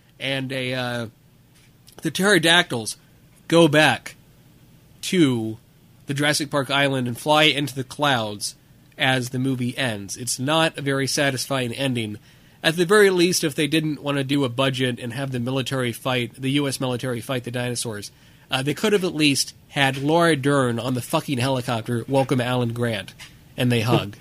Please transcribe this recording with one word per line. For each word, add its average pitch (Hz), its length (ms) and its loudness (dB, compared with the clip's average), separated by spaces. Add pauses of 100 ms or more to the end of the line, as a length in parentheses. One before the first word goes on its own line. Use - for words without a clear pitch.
(200)
And 135 320 -4
a, 131 200 -4
uh, 120 340 -4 (960)
the 160 100 -2
pterodactyls 170 840 2 (520)
go 165 180 8
back 147 480 4 (840)
to 120 560 2 (500)
the 143 80 -4
Jurassic 147 360 0
Park 139 200 -2
island 135 380 0
and 117 100 -6
fly 151 260 4
into 143 300 2
the 135 80 -4
clouds 117 720 -2 (420)
as 131 340 0
the 131 80 -6
movie 127 380 -2
ends. 107 400 -6
It's 123 220 -8
not 156 400 0
a 143 40 -8
very 139 240 -2
satisfying 131 680 -2
ending. 113 460 -4 (440)
At 160 140 0
the 175 80 2
very 202 260 6
least, 180 320 2
if 151 120 -2
they 156 120 0
didn't 156 360 -2
wanna 143 200 -2
do 139 220 0
a 127 40 0
budget 127 500 0
and 120 160 -8
have 135 180 -6
the 127 80 -4
military 127 520 -2
fight, 123 420 -4
the 131 180 -6
U 143 160 0
S 127 100 -4
military 127 420 -4
fight 127 240 -6
the 123 60 -10
dinosaurs, 120 640 -6 (380)
uh, 135 120 -2
they 143 120 -2
could 220 180 0
have 190 120 2
at 160 100 -4
least 147 400 2 (140)
had 135 280 0
Laura 160 400 2
Dern 131 420 2
on 127 160 -4
the 123 80 -2
fucking 151 360 -2
helicopter 120 680 -2
welcome 135 340 2
Alan 123 320 0
Grant, 113 420 -4 (420)
and 123 160 2
they 120 80 2
hug 107 400 0